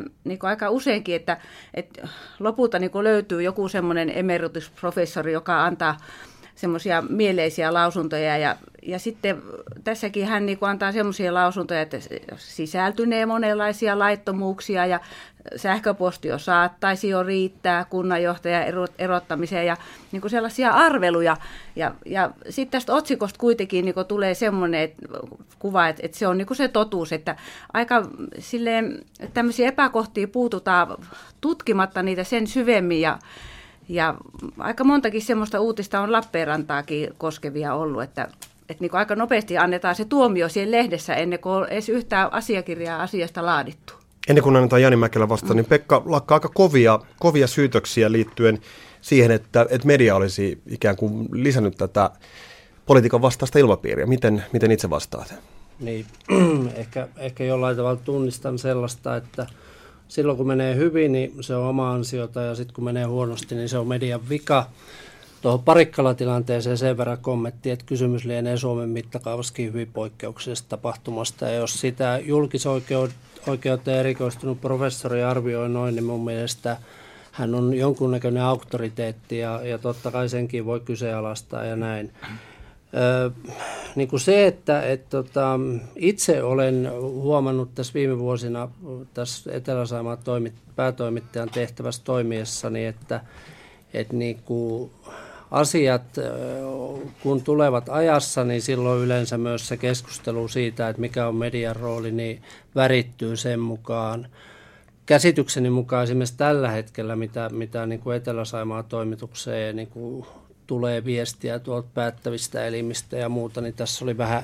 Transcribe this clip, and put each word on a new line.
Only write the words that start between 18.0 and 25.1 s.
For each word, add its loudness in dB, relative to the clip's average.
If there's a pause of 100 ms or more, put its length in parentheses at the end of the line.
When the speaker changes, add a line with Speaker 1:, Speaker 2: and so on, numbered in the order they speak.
Speaker 1:
ero-, -2 (120)
erottamiseen -2
ja 0 (360)
niinku -6
sellaisia 0
arveluja. 4 (400)
Ja, -4 (120)
ja 0 (200)
sit -4
tästä -2
otsikosta -2
kuitenkin 2
niinku -2
tulee 0
semmonen, 0
et, -2 (640)